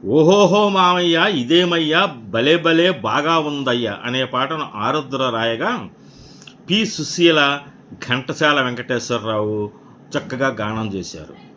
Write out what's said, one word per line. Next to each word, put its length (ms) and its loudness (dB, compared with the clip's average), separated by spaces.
"ఓహోహో 640 6
మామయ్య 640 2
ఇదేమయ్యా 720 2
భలే 520 0
భలే 340 2
బాగా 460 0
ఉందయ్యా" 680 -2
అనే 220 -2
పాటను 400 -4
ఆరుద్ర 580 -2
రాయగా 560 -2
పి 160 2
సుశీల, 760 2
ఘంటసాల 680 -2
వెంకటేశ్వరరావు 1080 -4
చక్కగా 300 -4
గానం 460 -4
చేశారు. 400 -12